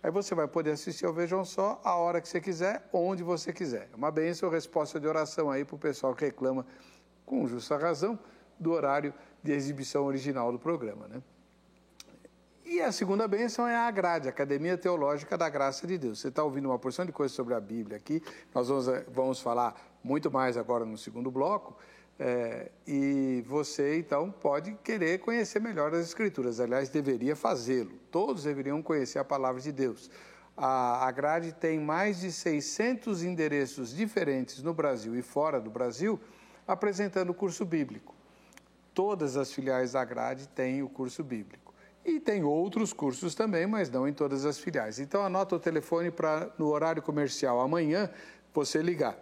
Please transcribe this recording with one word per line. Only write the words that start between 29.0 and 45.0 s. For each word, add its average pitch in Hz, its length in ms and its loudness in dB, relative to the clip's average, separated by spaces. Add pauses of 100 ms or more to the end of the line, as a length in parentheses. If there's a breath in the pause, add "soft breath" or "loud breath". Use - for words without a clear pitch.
a 139 60 0
Palavra 127 380 0
de 147 100 -6
Deus. 131 380 -2 (440 loud breath)
A, 131 540 4
a - 20 4
Grade 156 440 0
tem 160 260 2
mais 175 400 2
de 185 100 -4
seiscentos 180 920 0
endereços 143 760 0
diferentes 151 640 0
no 165 120 -2
Brasil 123 420 0
e 123 60 -2
fora 143 360 0
do 110 120 -4
Brasil, 123 500 -2 (480 loud breath)
apresentando 190 600 0
o 175 40 0
curso 190 300 -2
bíblico. 143 500 -2 (800 loud breath)
Todas 170 460 2
as 135 120 -2
filiais 127 420 0
da 131 120 2
Grade 123 440 -4
têm 131 340 0
o 131 80 -4
curso 131 340 -6
bíblico. 117 480 -8 (320 loud breath)
E 311 160 2
tem 208 240 2
outros 180 480 2
cursos 147 420 -2
também, 190 320 2
mas 208 220 0
não 127 180 0
em 143 60 0
todas 139 320 0
as 147 140 0
filiais. 117 400 -4
Então, 170 260 0